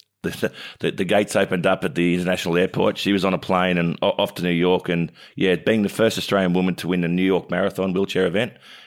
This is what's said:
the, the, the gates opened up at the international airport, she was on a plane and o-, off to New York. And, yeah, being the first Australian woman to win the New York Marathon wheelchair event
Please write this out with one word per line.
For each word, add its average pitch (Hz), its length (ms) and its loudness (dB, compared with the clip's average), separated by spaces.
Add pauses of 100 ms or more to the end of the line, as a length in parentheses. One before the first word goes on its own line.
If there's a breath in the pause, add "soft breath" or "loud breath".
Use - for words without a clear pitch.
(240)
the, - 280 -4 (280 loud breath)
the, - 100 -2
the 98 140 -4
gates 101 320 0
opened 92 280 0
up 95 200 0
at 80 100 -4
the 87 200 2
international 90 440 -2
airport, 92 400 0
she 98 140 0
was 95 120 2
on 92 100 2
a 85 40 -2
plane 90 400 0
and 85 240 0
o-, 98 80 2
off 98 240 -2
to 85 80 -8
New 87 80 0
York. 87 380 2
And, 85 240 -2 (240 loud breath)
yeah, 90 180 2
being 110 280 0
the 98 60 0
first 107 300 0
Australian 95 340 0
woman 92 240 2
to 85 120 -6
win 90 140 0
the 85 60 0
New 87 140 0
York 95 260 2
Marathon 92 440 -2
wheelchair 92 340 0
event 98 260 -2 (340 loud breath)